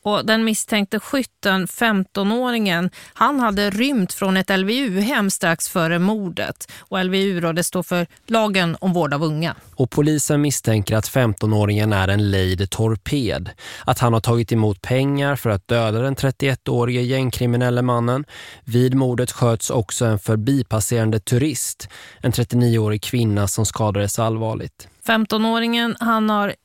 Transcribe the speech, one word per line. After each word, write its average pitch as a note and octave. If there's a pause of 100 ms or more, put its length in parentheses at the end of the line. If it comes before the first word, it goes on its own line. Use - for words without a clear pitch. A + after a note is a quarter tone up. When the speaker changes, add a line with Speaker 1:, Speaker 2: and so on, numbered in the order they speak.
Speaker 1:
Och G#3
den A3
misstänkte G#3+
skytten, F#3+
femtonåringen, G3+ (220)
han C4
hade G#3
rymt A3+
från F#3+
ett F#3+
L F#3+
V A3+
U-hem G#3
strax -
före E3+
mordet. F#3+
Och F#3+
L F#3
V F#3+
U F#3+
då, E3+
det E3+
står F3+
för F3 (200)
Lagen G3
om F#3
vård D#3
av D3
unga. D#3 (200)
Speaker 2:
Och B2+
polisen D3
misstänker A2
att A2
femtonåringen G#2+
är F#2+
en G2+
lejd F#2+
torped. A2 (340)
Att -
han A#2+
har A2+
tagit A#2
emot G#2+
pengar C#3
för A#2
att G2
döda A2+
den C3+
trettioettårige B2
gängkriminelle B2
mannen. B2 (400)
Vid B2
mordet B2
sköts A#2
också -
en A2
förbipasserande A2
turist, - (320)
en B2
trettionioårig A2+
kvinna G#2
som A2
skadades G2+
allvarligt. A2 (180)
Speaker 1:
Femtonåringen, A3+
han A3
har G3+ (100)